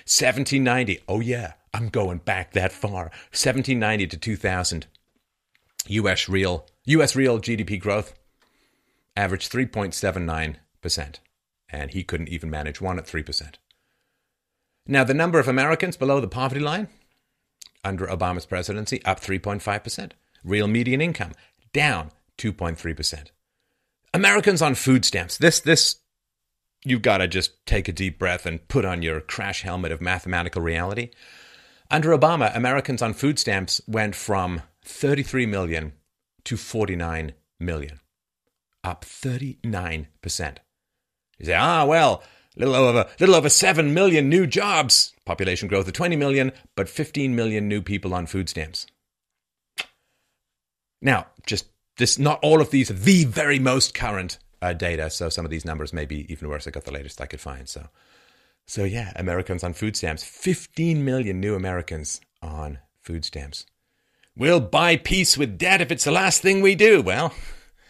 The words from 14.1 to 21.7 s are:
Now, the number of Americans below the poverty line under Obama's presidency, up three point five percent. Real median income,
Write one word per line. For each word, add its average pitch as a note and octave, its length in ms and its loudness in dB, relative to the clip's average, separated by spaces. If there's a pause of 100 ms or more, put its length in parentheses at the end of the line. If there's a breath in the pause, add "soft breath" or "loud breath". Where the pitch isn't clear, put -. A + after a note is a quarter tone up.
Now, C3+ 160 4
the C3 120 2
number E3 240 4
of C3 100 2
Americans D#3 480 0
below C#3 240 2
the A2 80 -4
poverty C3 320 -4
line D#3+ 280 -4 (920)
under F#2+ 240 -4
Obama's F2+ 380 -4
presidency, G2+ 640 -6
up F#2+ 120 0
three G2 200 -4
point G2+ 240 -6
five G#2 200 -4
percent. - 300 -12 (320 soft breath)
Real G#2 240 0
median A#2+ 320 2
income, D#3 320 -4 (400 soft breath)